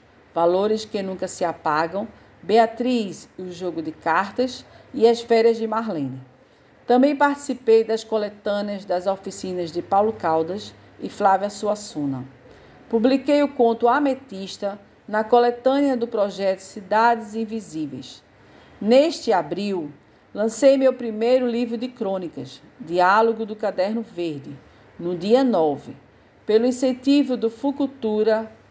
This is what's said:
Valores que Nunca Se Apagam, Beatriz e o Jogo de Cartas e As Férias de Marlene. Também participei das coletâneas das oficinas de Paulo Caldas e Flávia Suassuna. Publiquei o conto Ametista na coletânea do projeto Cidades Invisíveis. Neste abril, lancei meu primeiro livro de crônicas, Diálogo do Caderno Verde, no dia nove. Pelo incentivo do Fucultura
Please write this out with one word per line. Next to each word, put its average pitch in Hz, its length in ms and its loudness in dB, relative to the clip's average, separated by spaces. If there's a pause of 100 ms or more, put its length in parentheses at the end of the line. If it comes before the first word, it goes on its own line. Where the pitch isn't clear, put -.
(360)
Valores 196 500 2
que 202 160 -6
Nunca 185 260 -6
Se - 160 -6
Apagam, 165 640 -2 (360)
Beatriz 226 840 0 (120)
e - 20 -14
o 180 100 -10
Jogo 170 300 -8
de 156 100 -8
Cartas 196 720 -2 (300)
e 220 140 4
As 233 120 4
Férias 226 380 4
de 220 80 -4
Marlene. 175 560 -4 (640)
Também 269 320 4
participei 269 680 2
das 220 200 -4
coletâneas 208 840 -4
das 180 220 -2
oficinas 185 680 -6
de 170 80 -4
Paulo 208 320 2
Caldas 175 600 -2 (280)
e 151 80 -8
Flávia 196 400 2
Suassuna. 151 760 -6 (640)
Publiquei 269 560 2
o 285 60 0
conto 233 400 2
Ametista 214 920 -4 (260)
na 214 160 -2
coletânea 240 760 2
do 226 100 -4
projeto 196 520 -2
Cidades 214 760 0
Invisíveis. 160 880 -8 (560)
Neste 247 540 4
abril, 170 580 -2 (420)
lancei 226 440 4
meu 262 160 4
primeiro 240 520 0
livro 233 320 -2
de 247 120 -8
crônicas, 185 720 -8 (180)
Diálogo 208 680 2
do 208 100 -10
Caderno 208 460 -2
Verde, 151 560 -8 (400)
no 175 160 -6
dia 208 300 2
nove. 160 500 0 (540)
Pelo 220 180 4
incentivo 254 680 2
do 220 140 -2
Fucultura 220 1000 -2 (220)